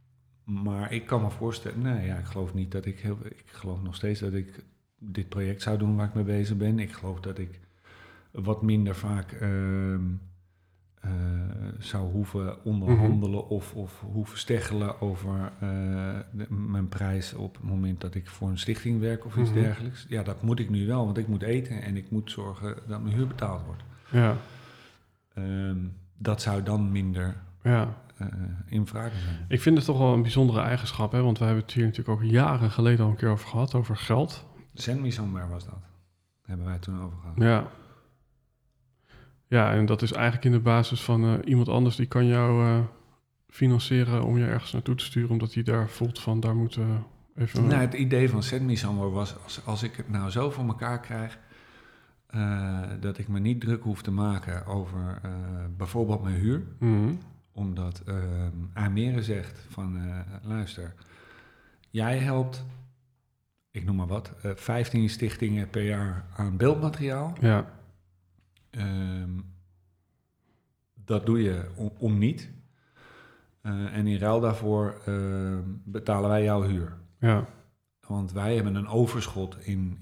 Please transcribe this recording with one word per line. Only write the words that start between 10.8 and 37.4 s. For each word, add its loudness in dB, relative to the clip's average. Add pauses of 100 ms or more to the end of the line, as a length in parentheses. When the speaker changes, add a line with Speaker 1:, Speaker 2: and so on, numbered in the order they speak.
Speaker 1:
eh, -6 (680)
zou -4
hoeven -4
onderhandelen 4
Speaker 2:
Mhm. -4
Speaker 1:
of, -4
of -10 (120)
hoeven -4
steggelen -2
over, -2
eh, -2 (640)
de, -8
mijn -2
prijs -2
op -8
het -16
moment 0
dat -8
ik -6
voor -6
een -2
stichting -2
werk -2
of -6
iets 4
Speaker 2:
Mhm. 2
Speaker 1:
dergelijks. -2
Ja, -4
dat -6
moet 2
ik -2
nu 2
wel, 0
want 0
ik -2
moet 0
eten -2
en -4
ik -8
moet -2
zorgen -8 (100)
dat -8
mijn -2
huur 2
betaald -4
wordt. -10 (280)
Speaker 2:
Ja. 6 (960)
Speaker 1:
Ehm, -4 (400)
dat -2
zou 0
dan 0
minder, -2 (260)
Speaker 2:
Ja. 4 (200)
Speaker 1:
eh, -8 (400)
in 0
vraag -6
zijn. -4
Speaker 2:
Ik 2
vind 8
het 4
toch 2
wel 6
een 6
bijzondere 4
eigenschap, 0
hè? 4
Want 4
we 2
hebben 4
het -8
hier 4
natuurlijk 0
ook 2
jaren 6
geleden 6
al 6
een 2
keer 2
over 0
gehad, 0
over 2
geld. 0 (240)
Speaker 1:
Zenmi -2
Somewhere -4
was -6
dat. -12 (680)
Hebben -6
wij -4
toen -6
over -10
gehad. -12
Speaker 2:
Ja. 6 (1800)